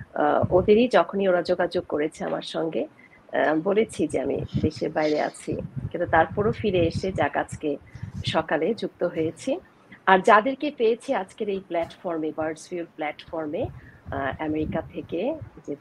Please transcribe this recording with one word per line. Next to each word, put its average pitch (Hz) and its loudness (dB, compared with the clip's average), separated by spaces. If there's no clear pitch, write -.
আহ, - 2
ওদেরই 208 6
যখনই 196 2
ওরা 175 4
যোগাযোগ 175 0
করেছে 156 -4
আমার 160 -4
সঙ্গে, 165 -4
আহ, - -2
বলেছি 190 0
যে 139 -2
আমি 135 -2
দেশের 156 0
বাইরে 156 0
আছি, - -6
কিন্তু 170 -4
তারপরও 180 4
ফিরে 190 0
এসে 190 -2
যাক 160 0
আজকে 151 -4
সকালে 165 0
যুক্ত 190 -6
হয়েছি। 170 -2
আর 190 8
যাদেরকে 247 4
পেয়েছি 233 2
আজকের 202 -6
এই 190 -2
প্ল্যাটফর্মে, 165 -4
বার্ডস 156 -6
ভিউর 170 -6
প্ল্যাটফর্মে, 156 -6
আহ, - -8
আমেরিকা 156 -2
থেকে 175 -6
যে 151 -8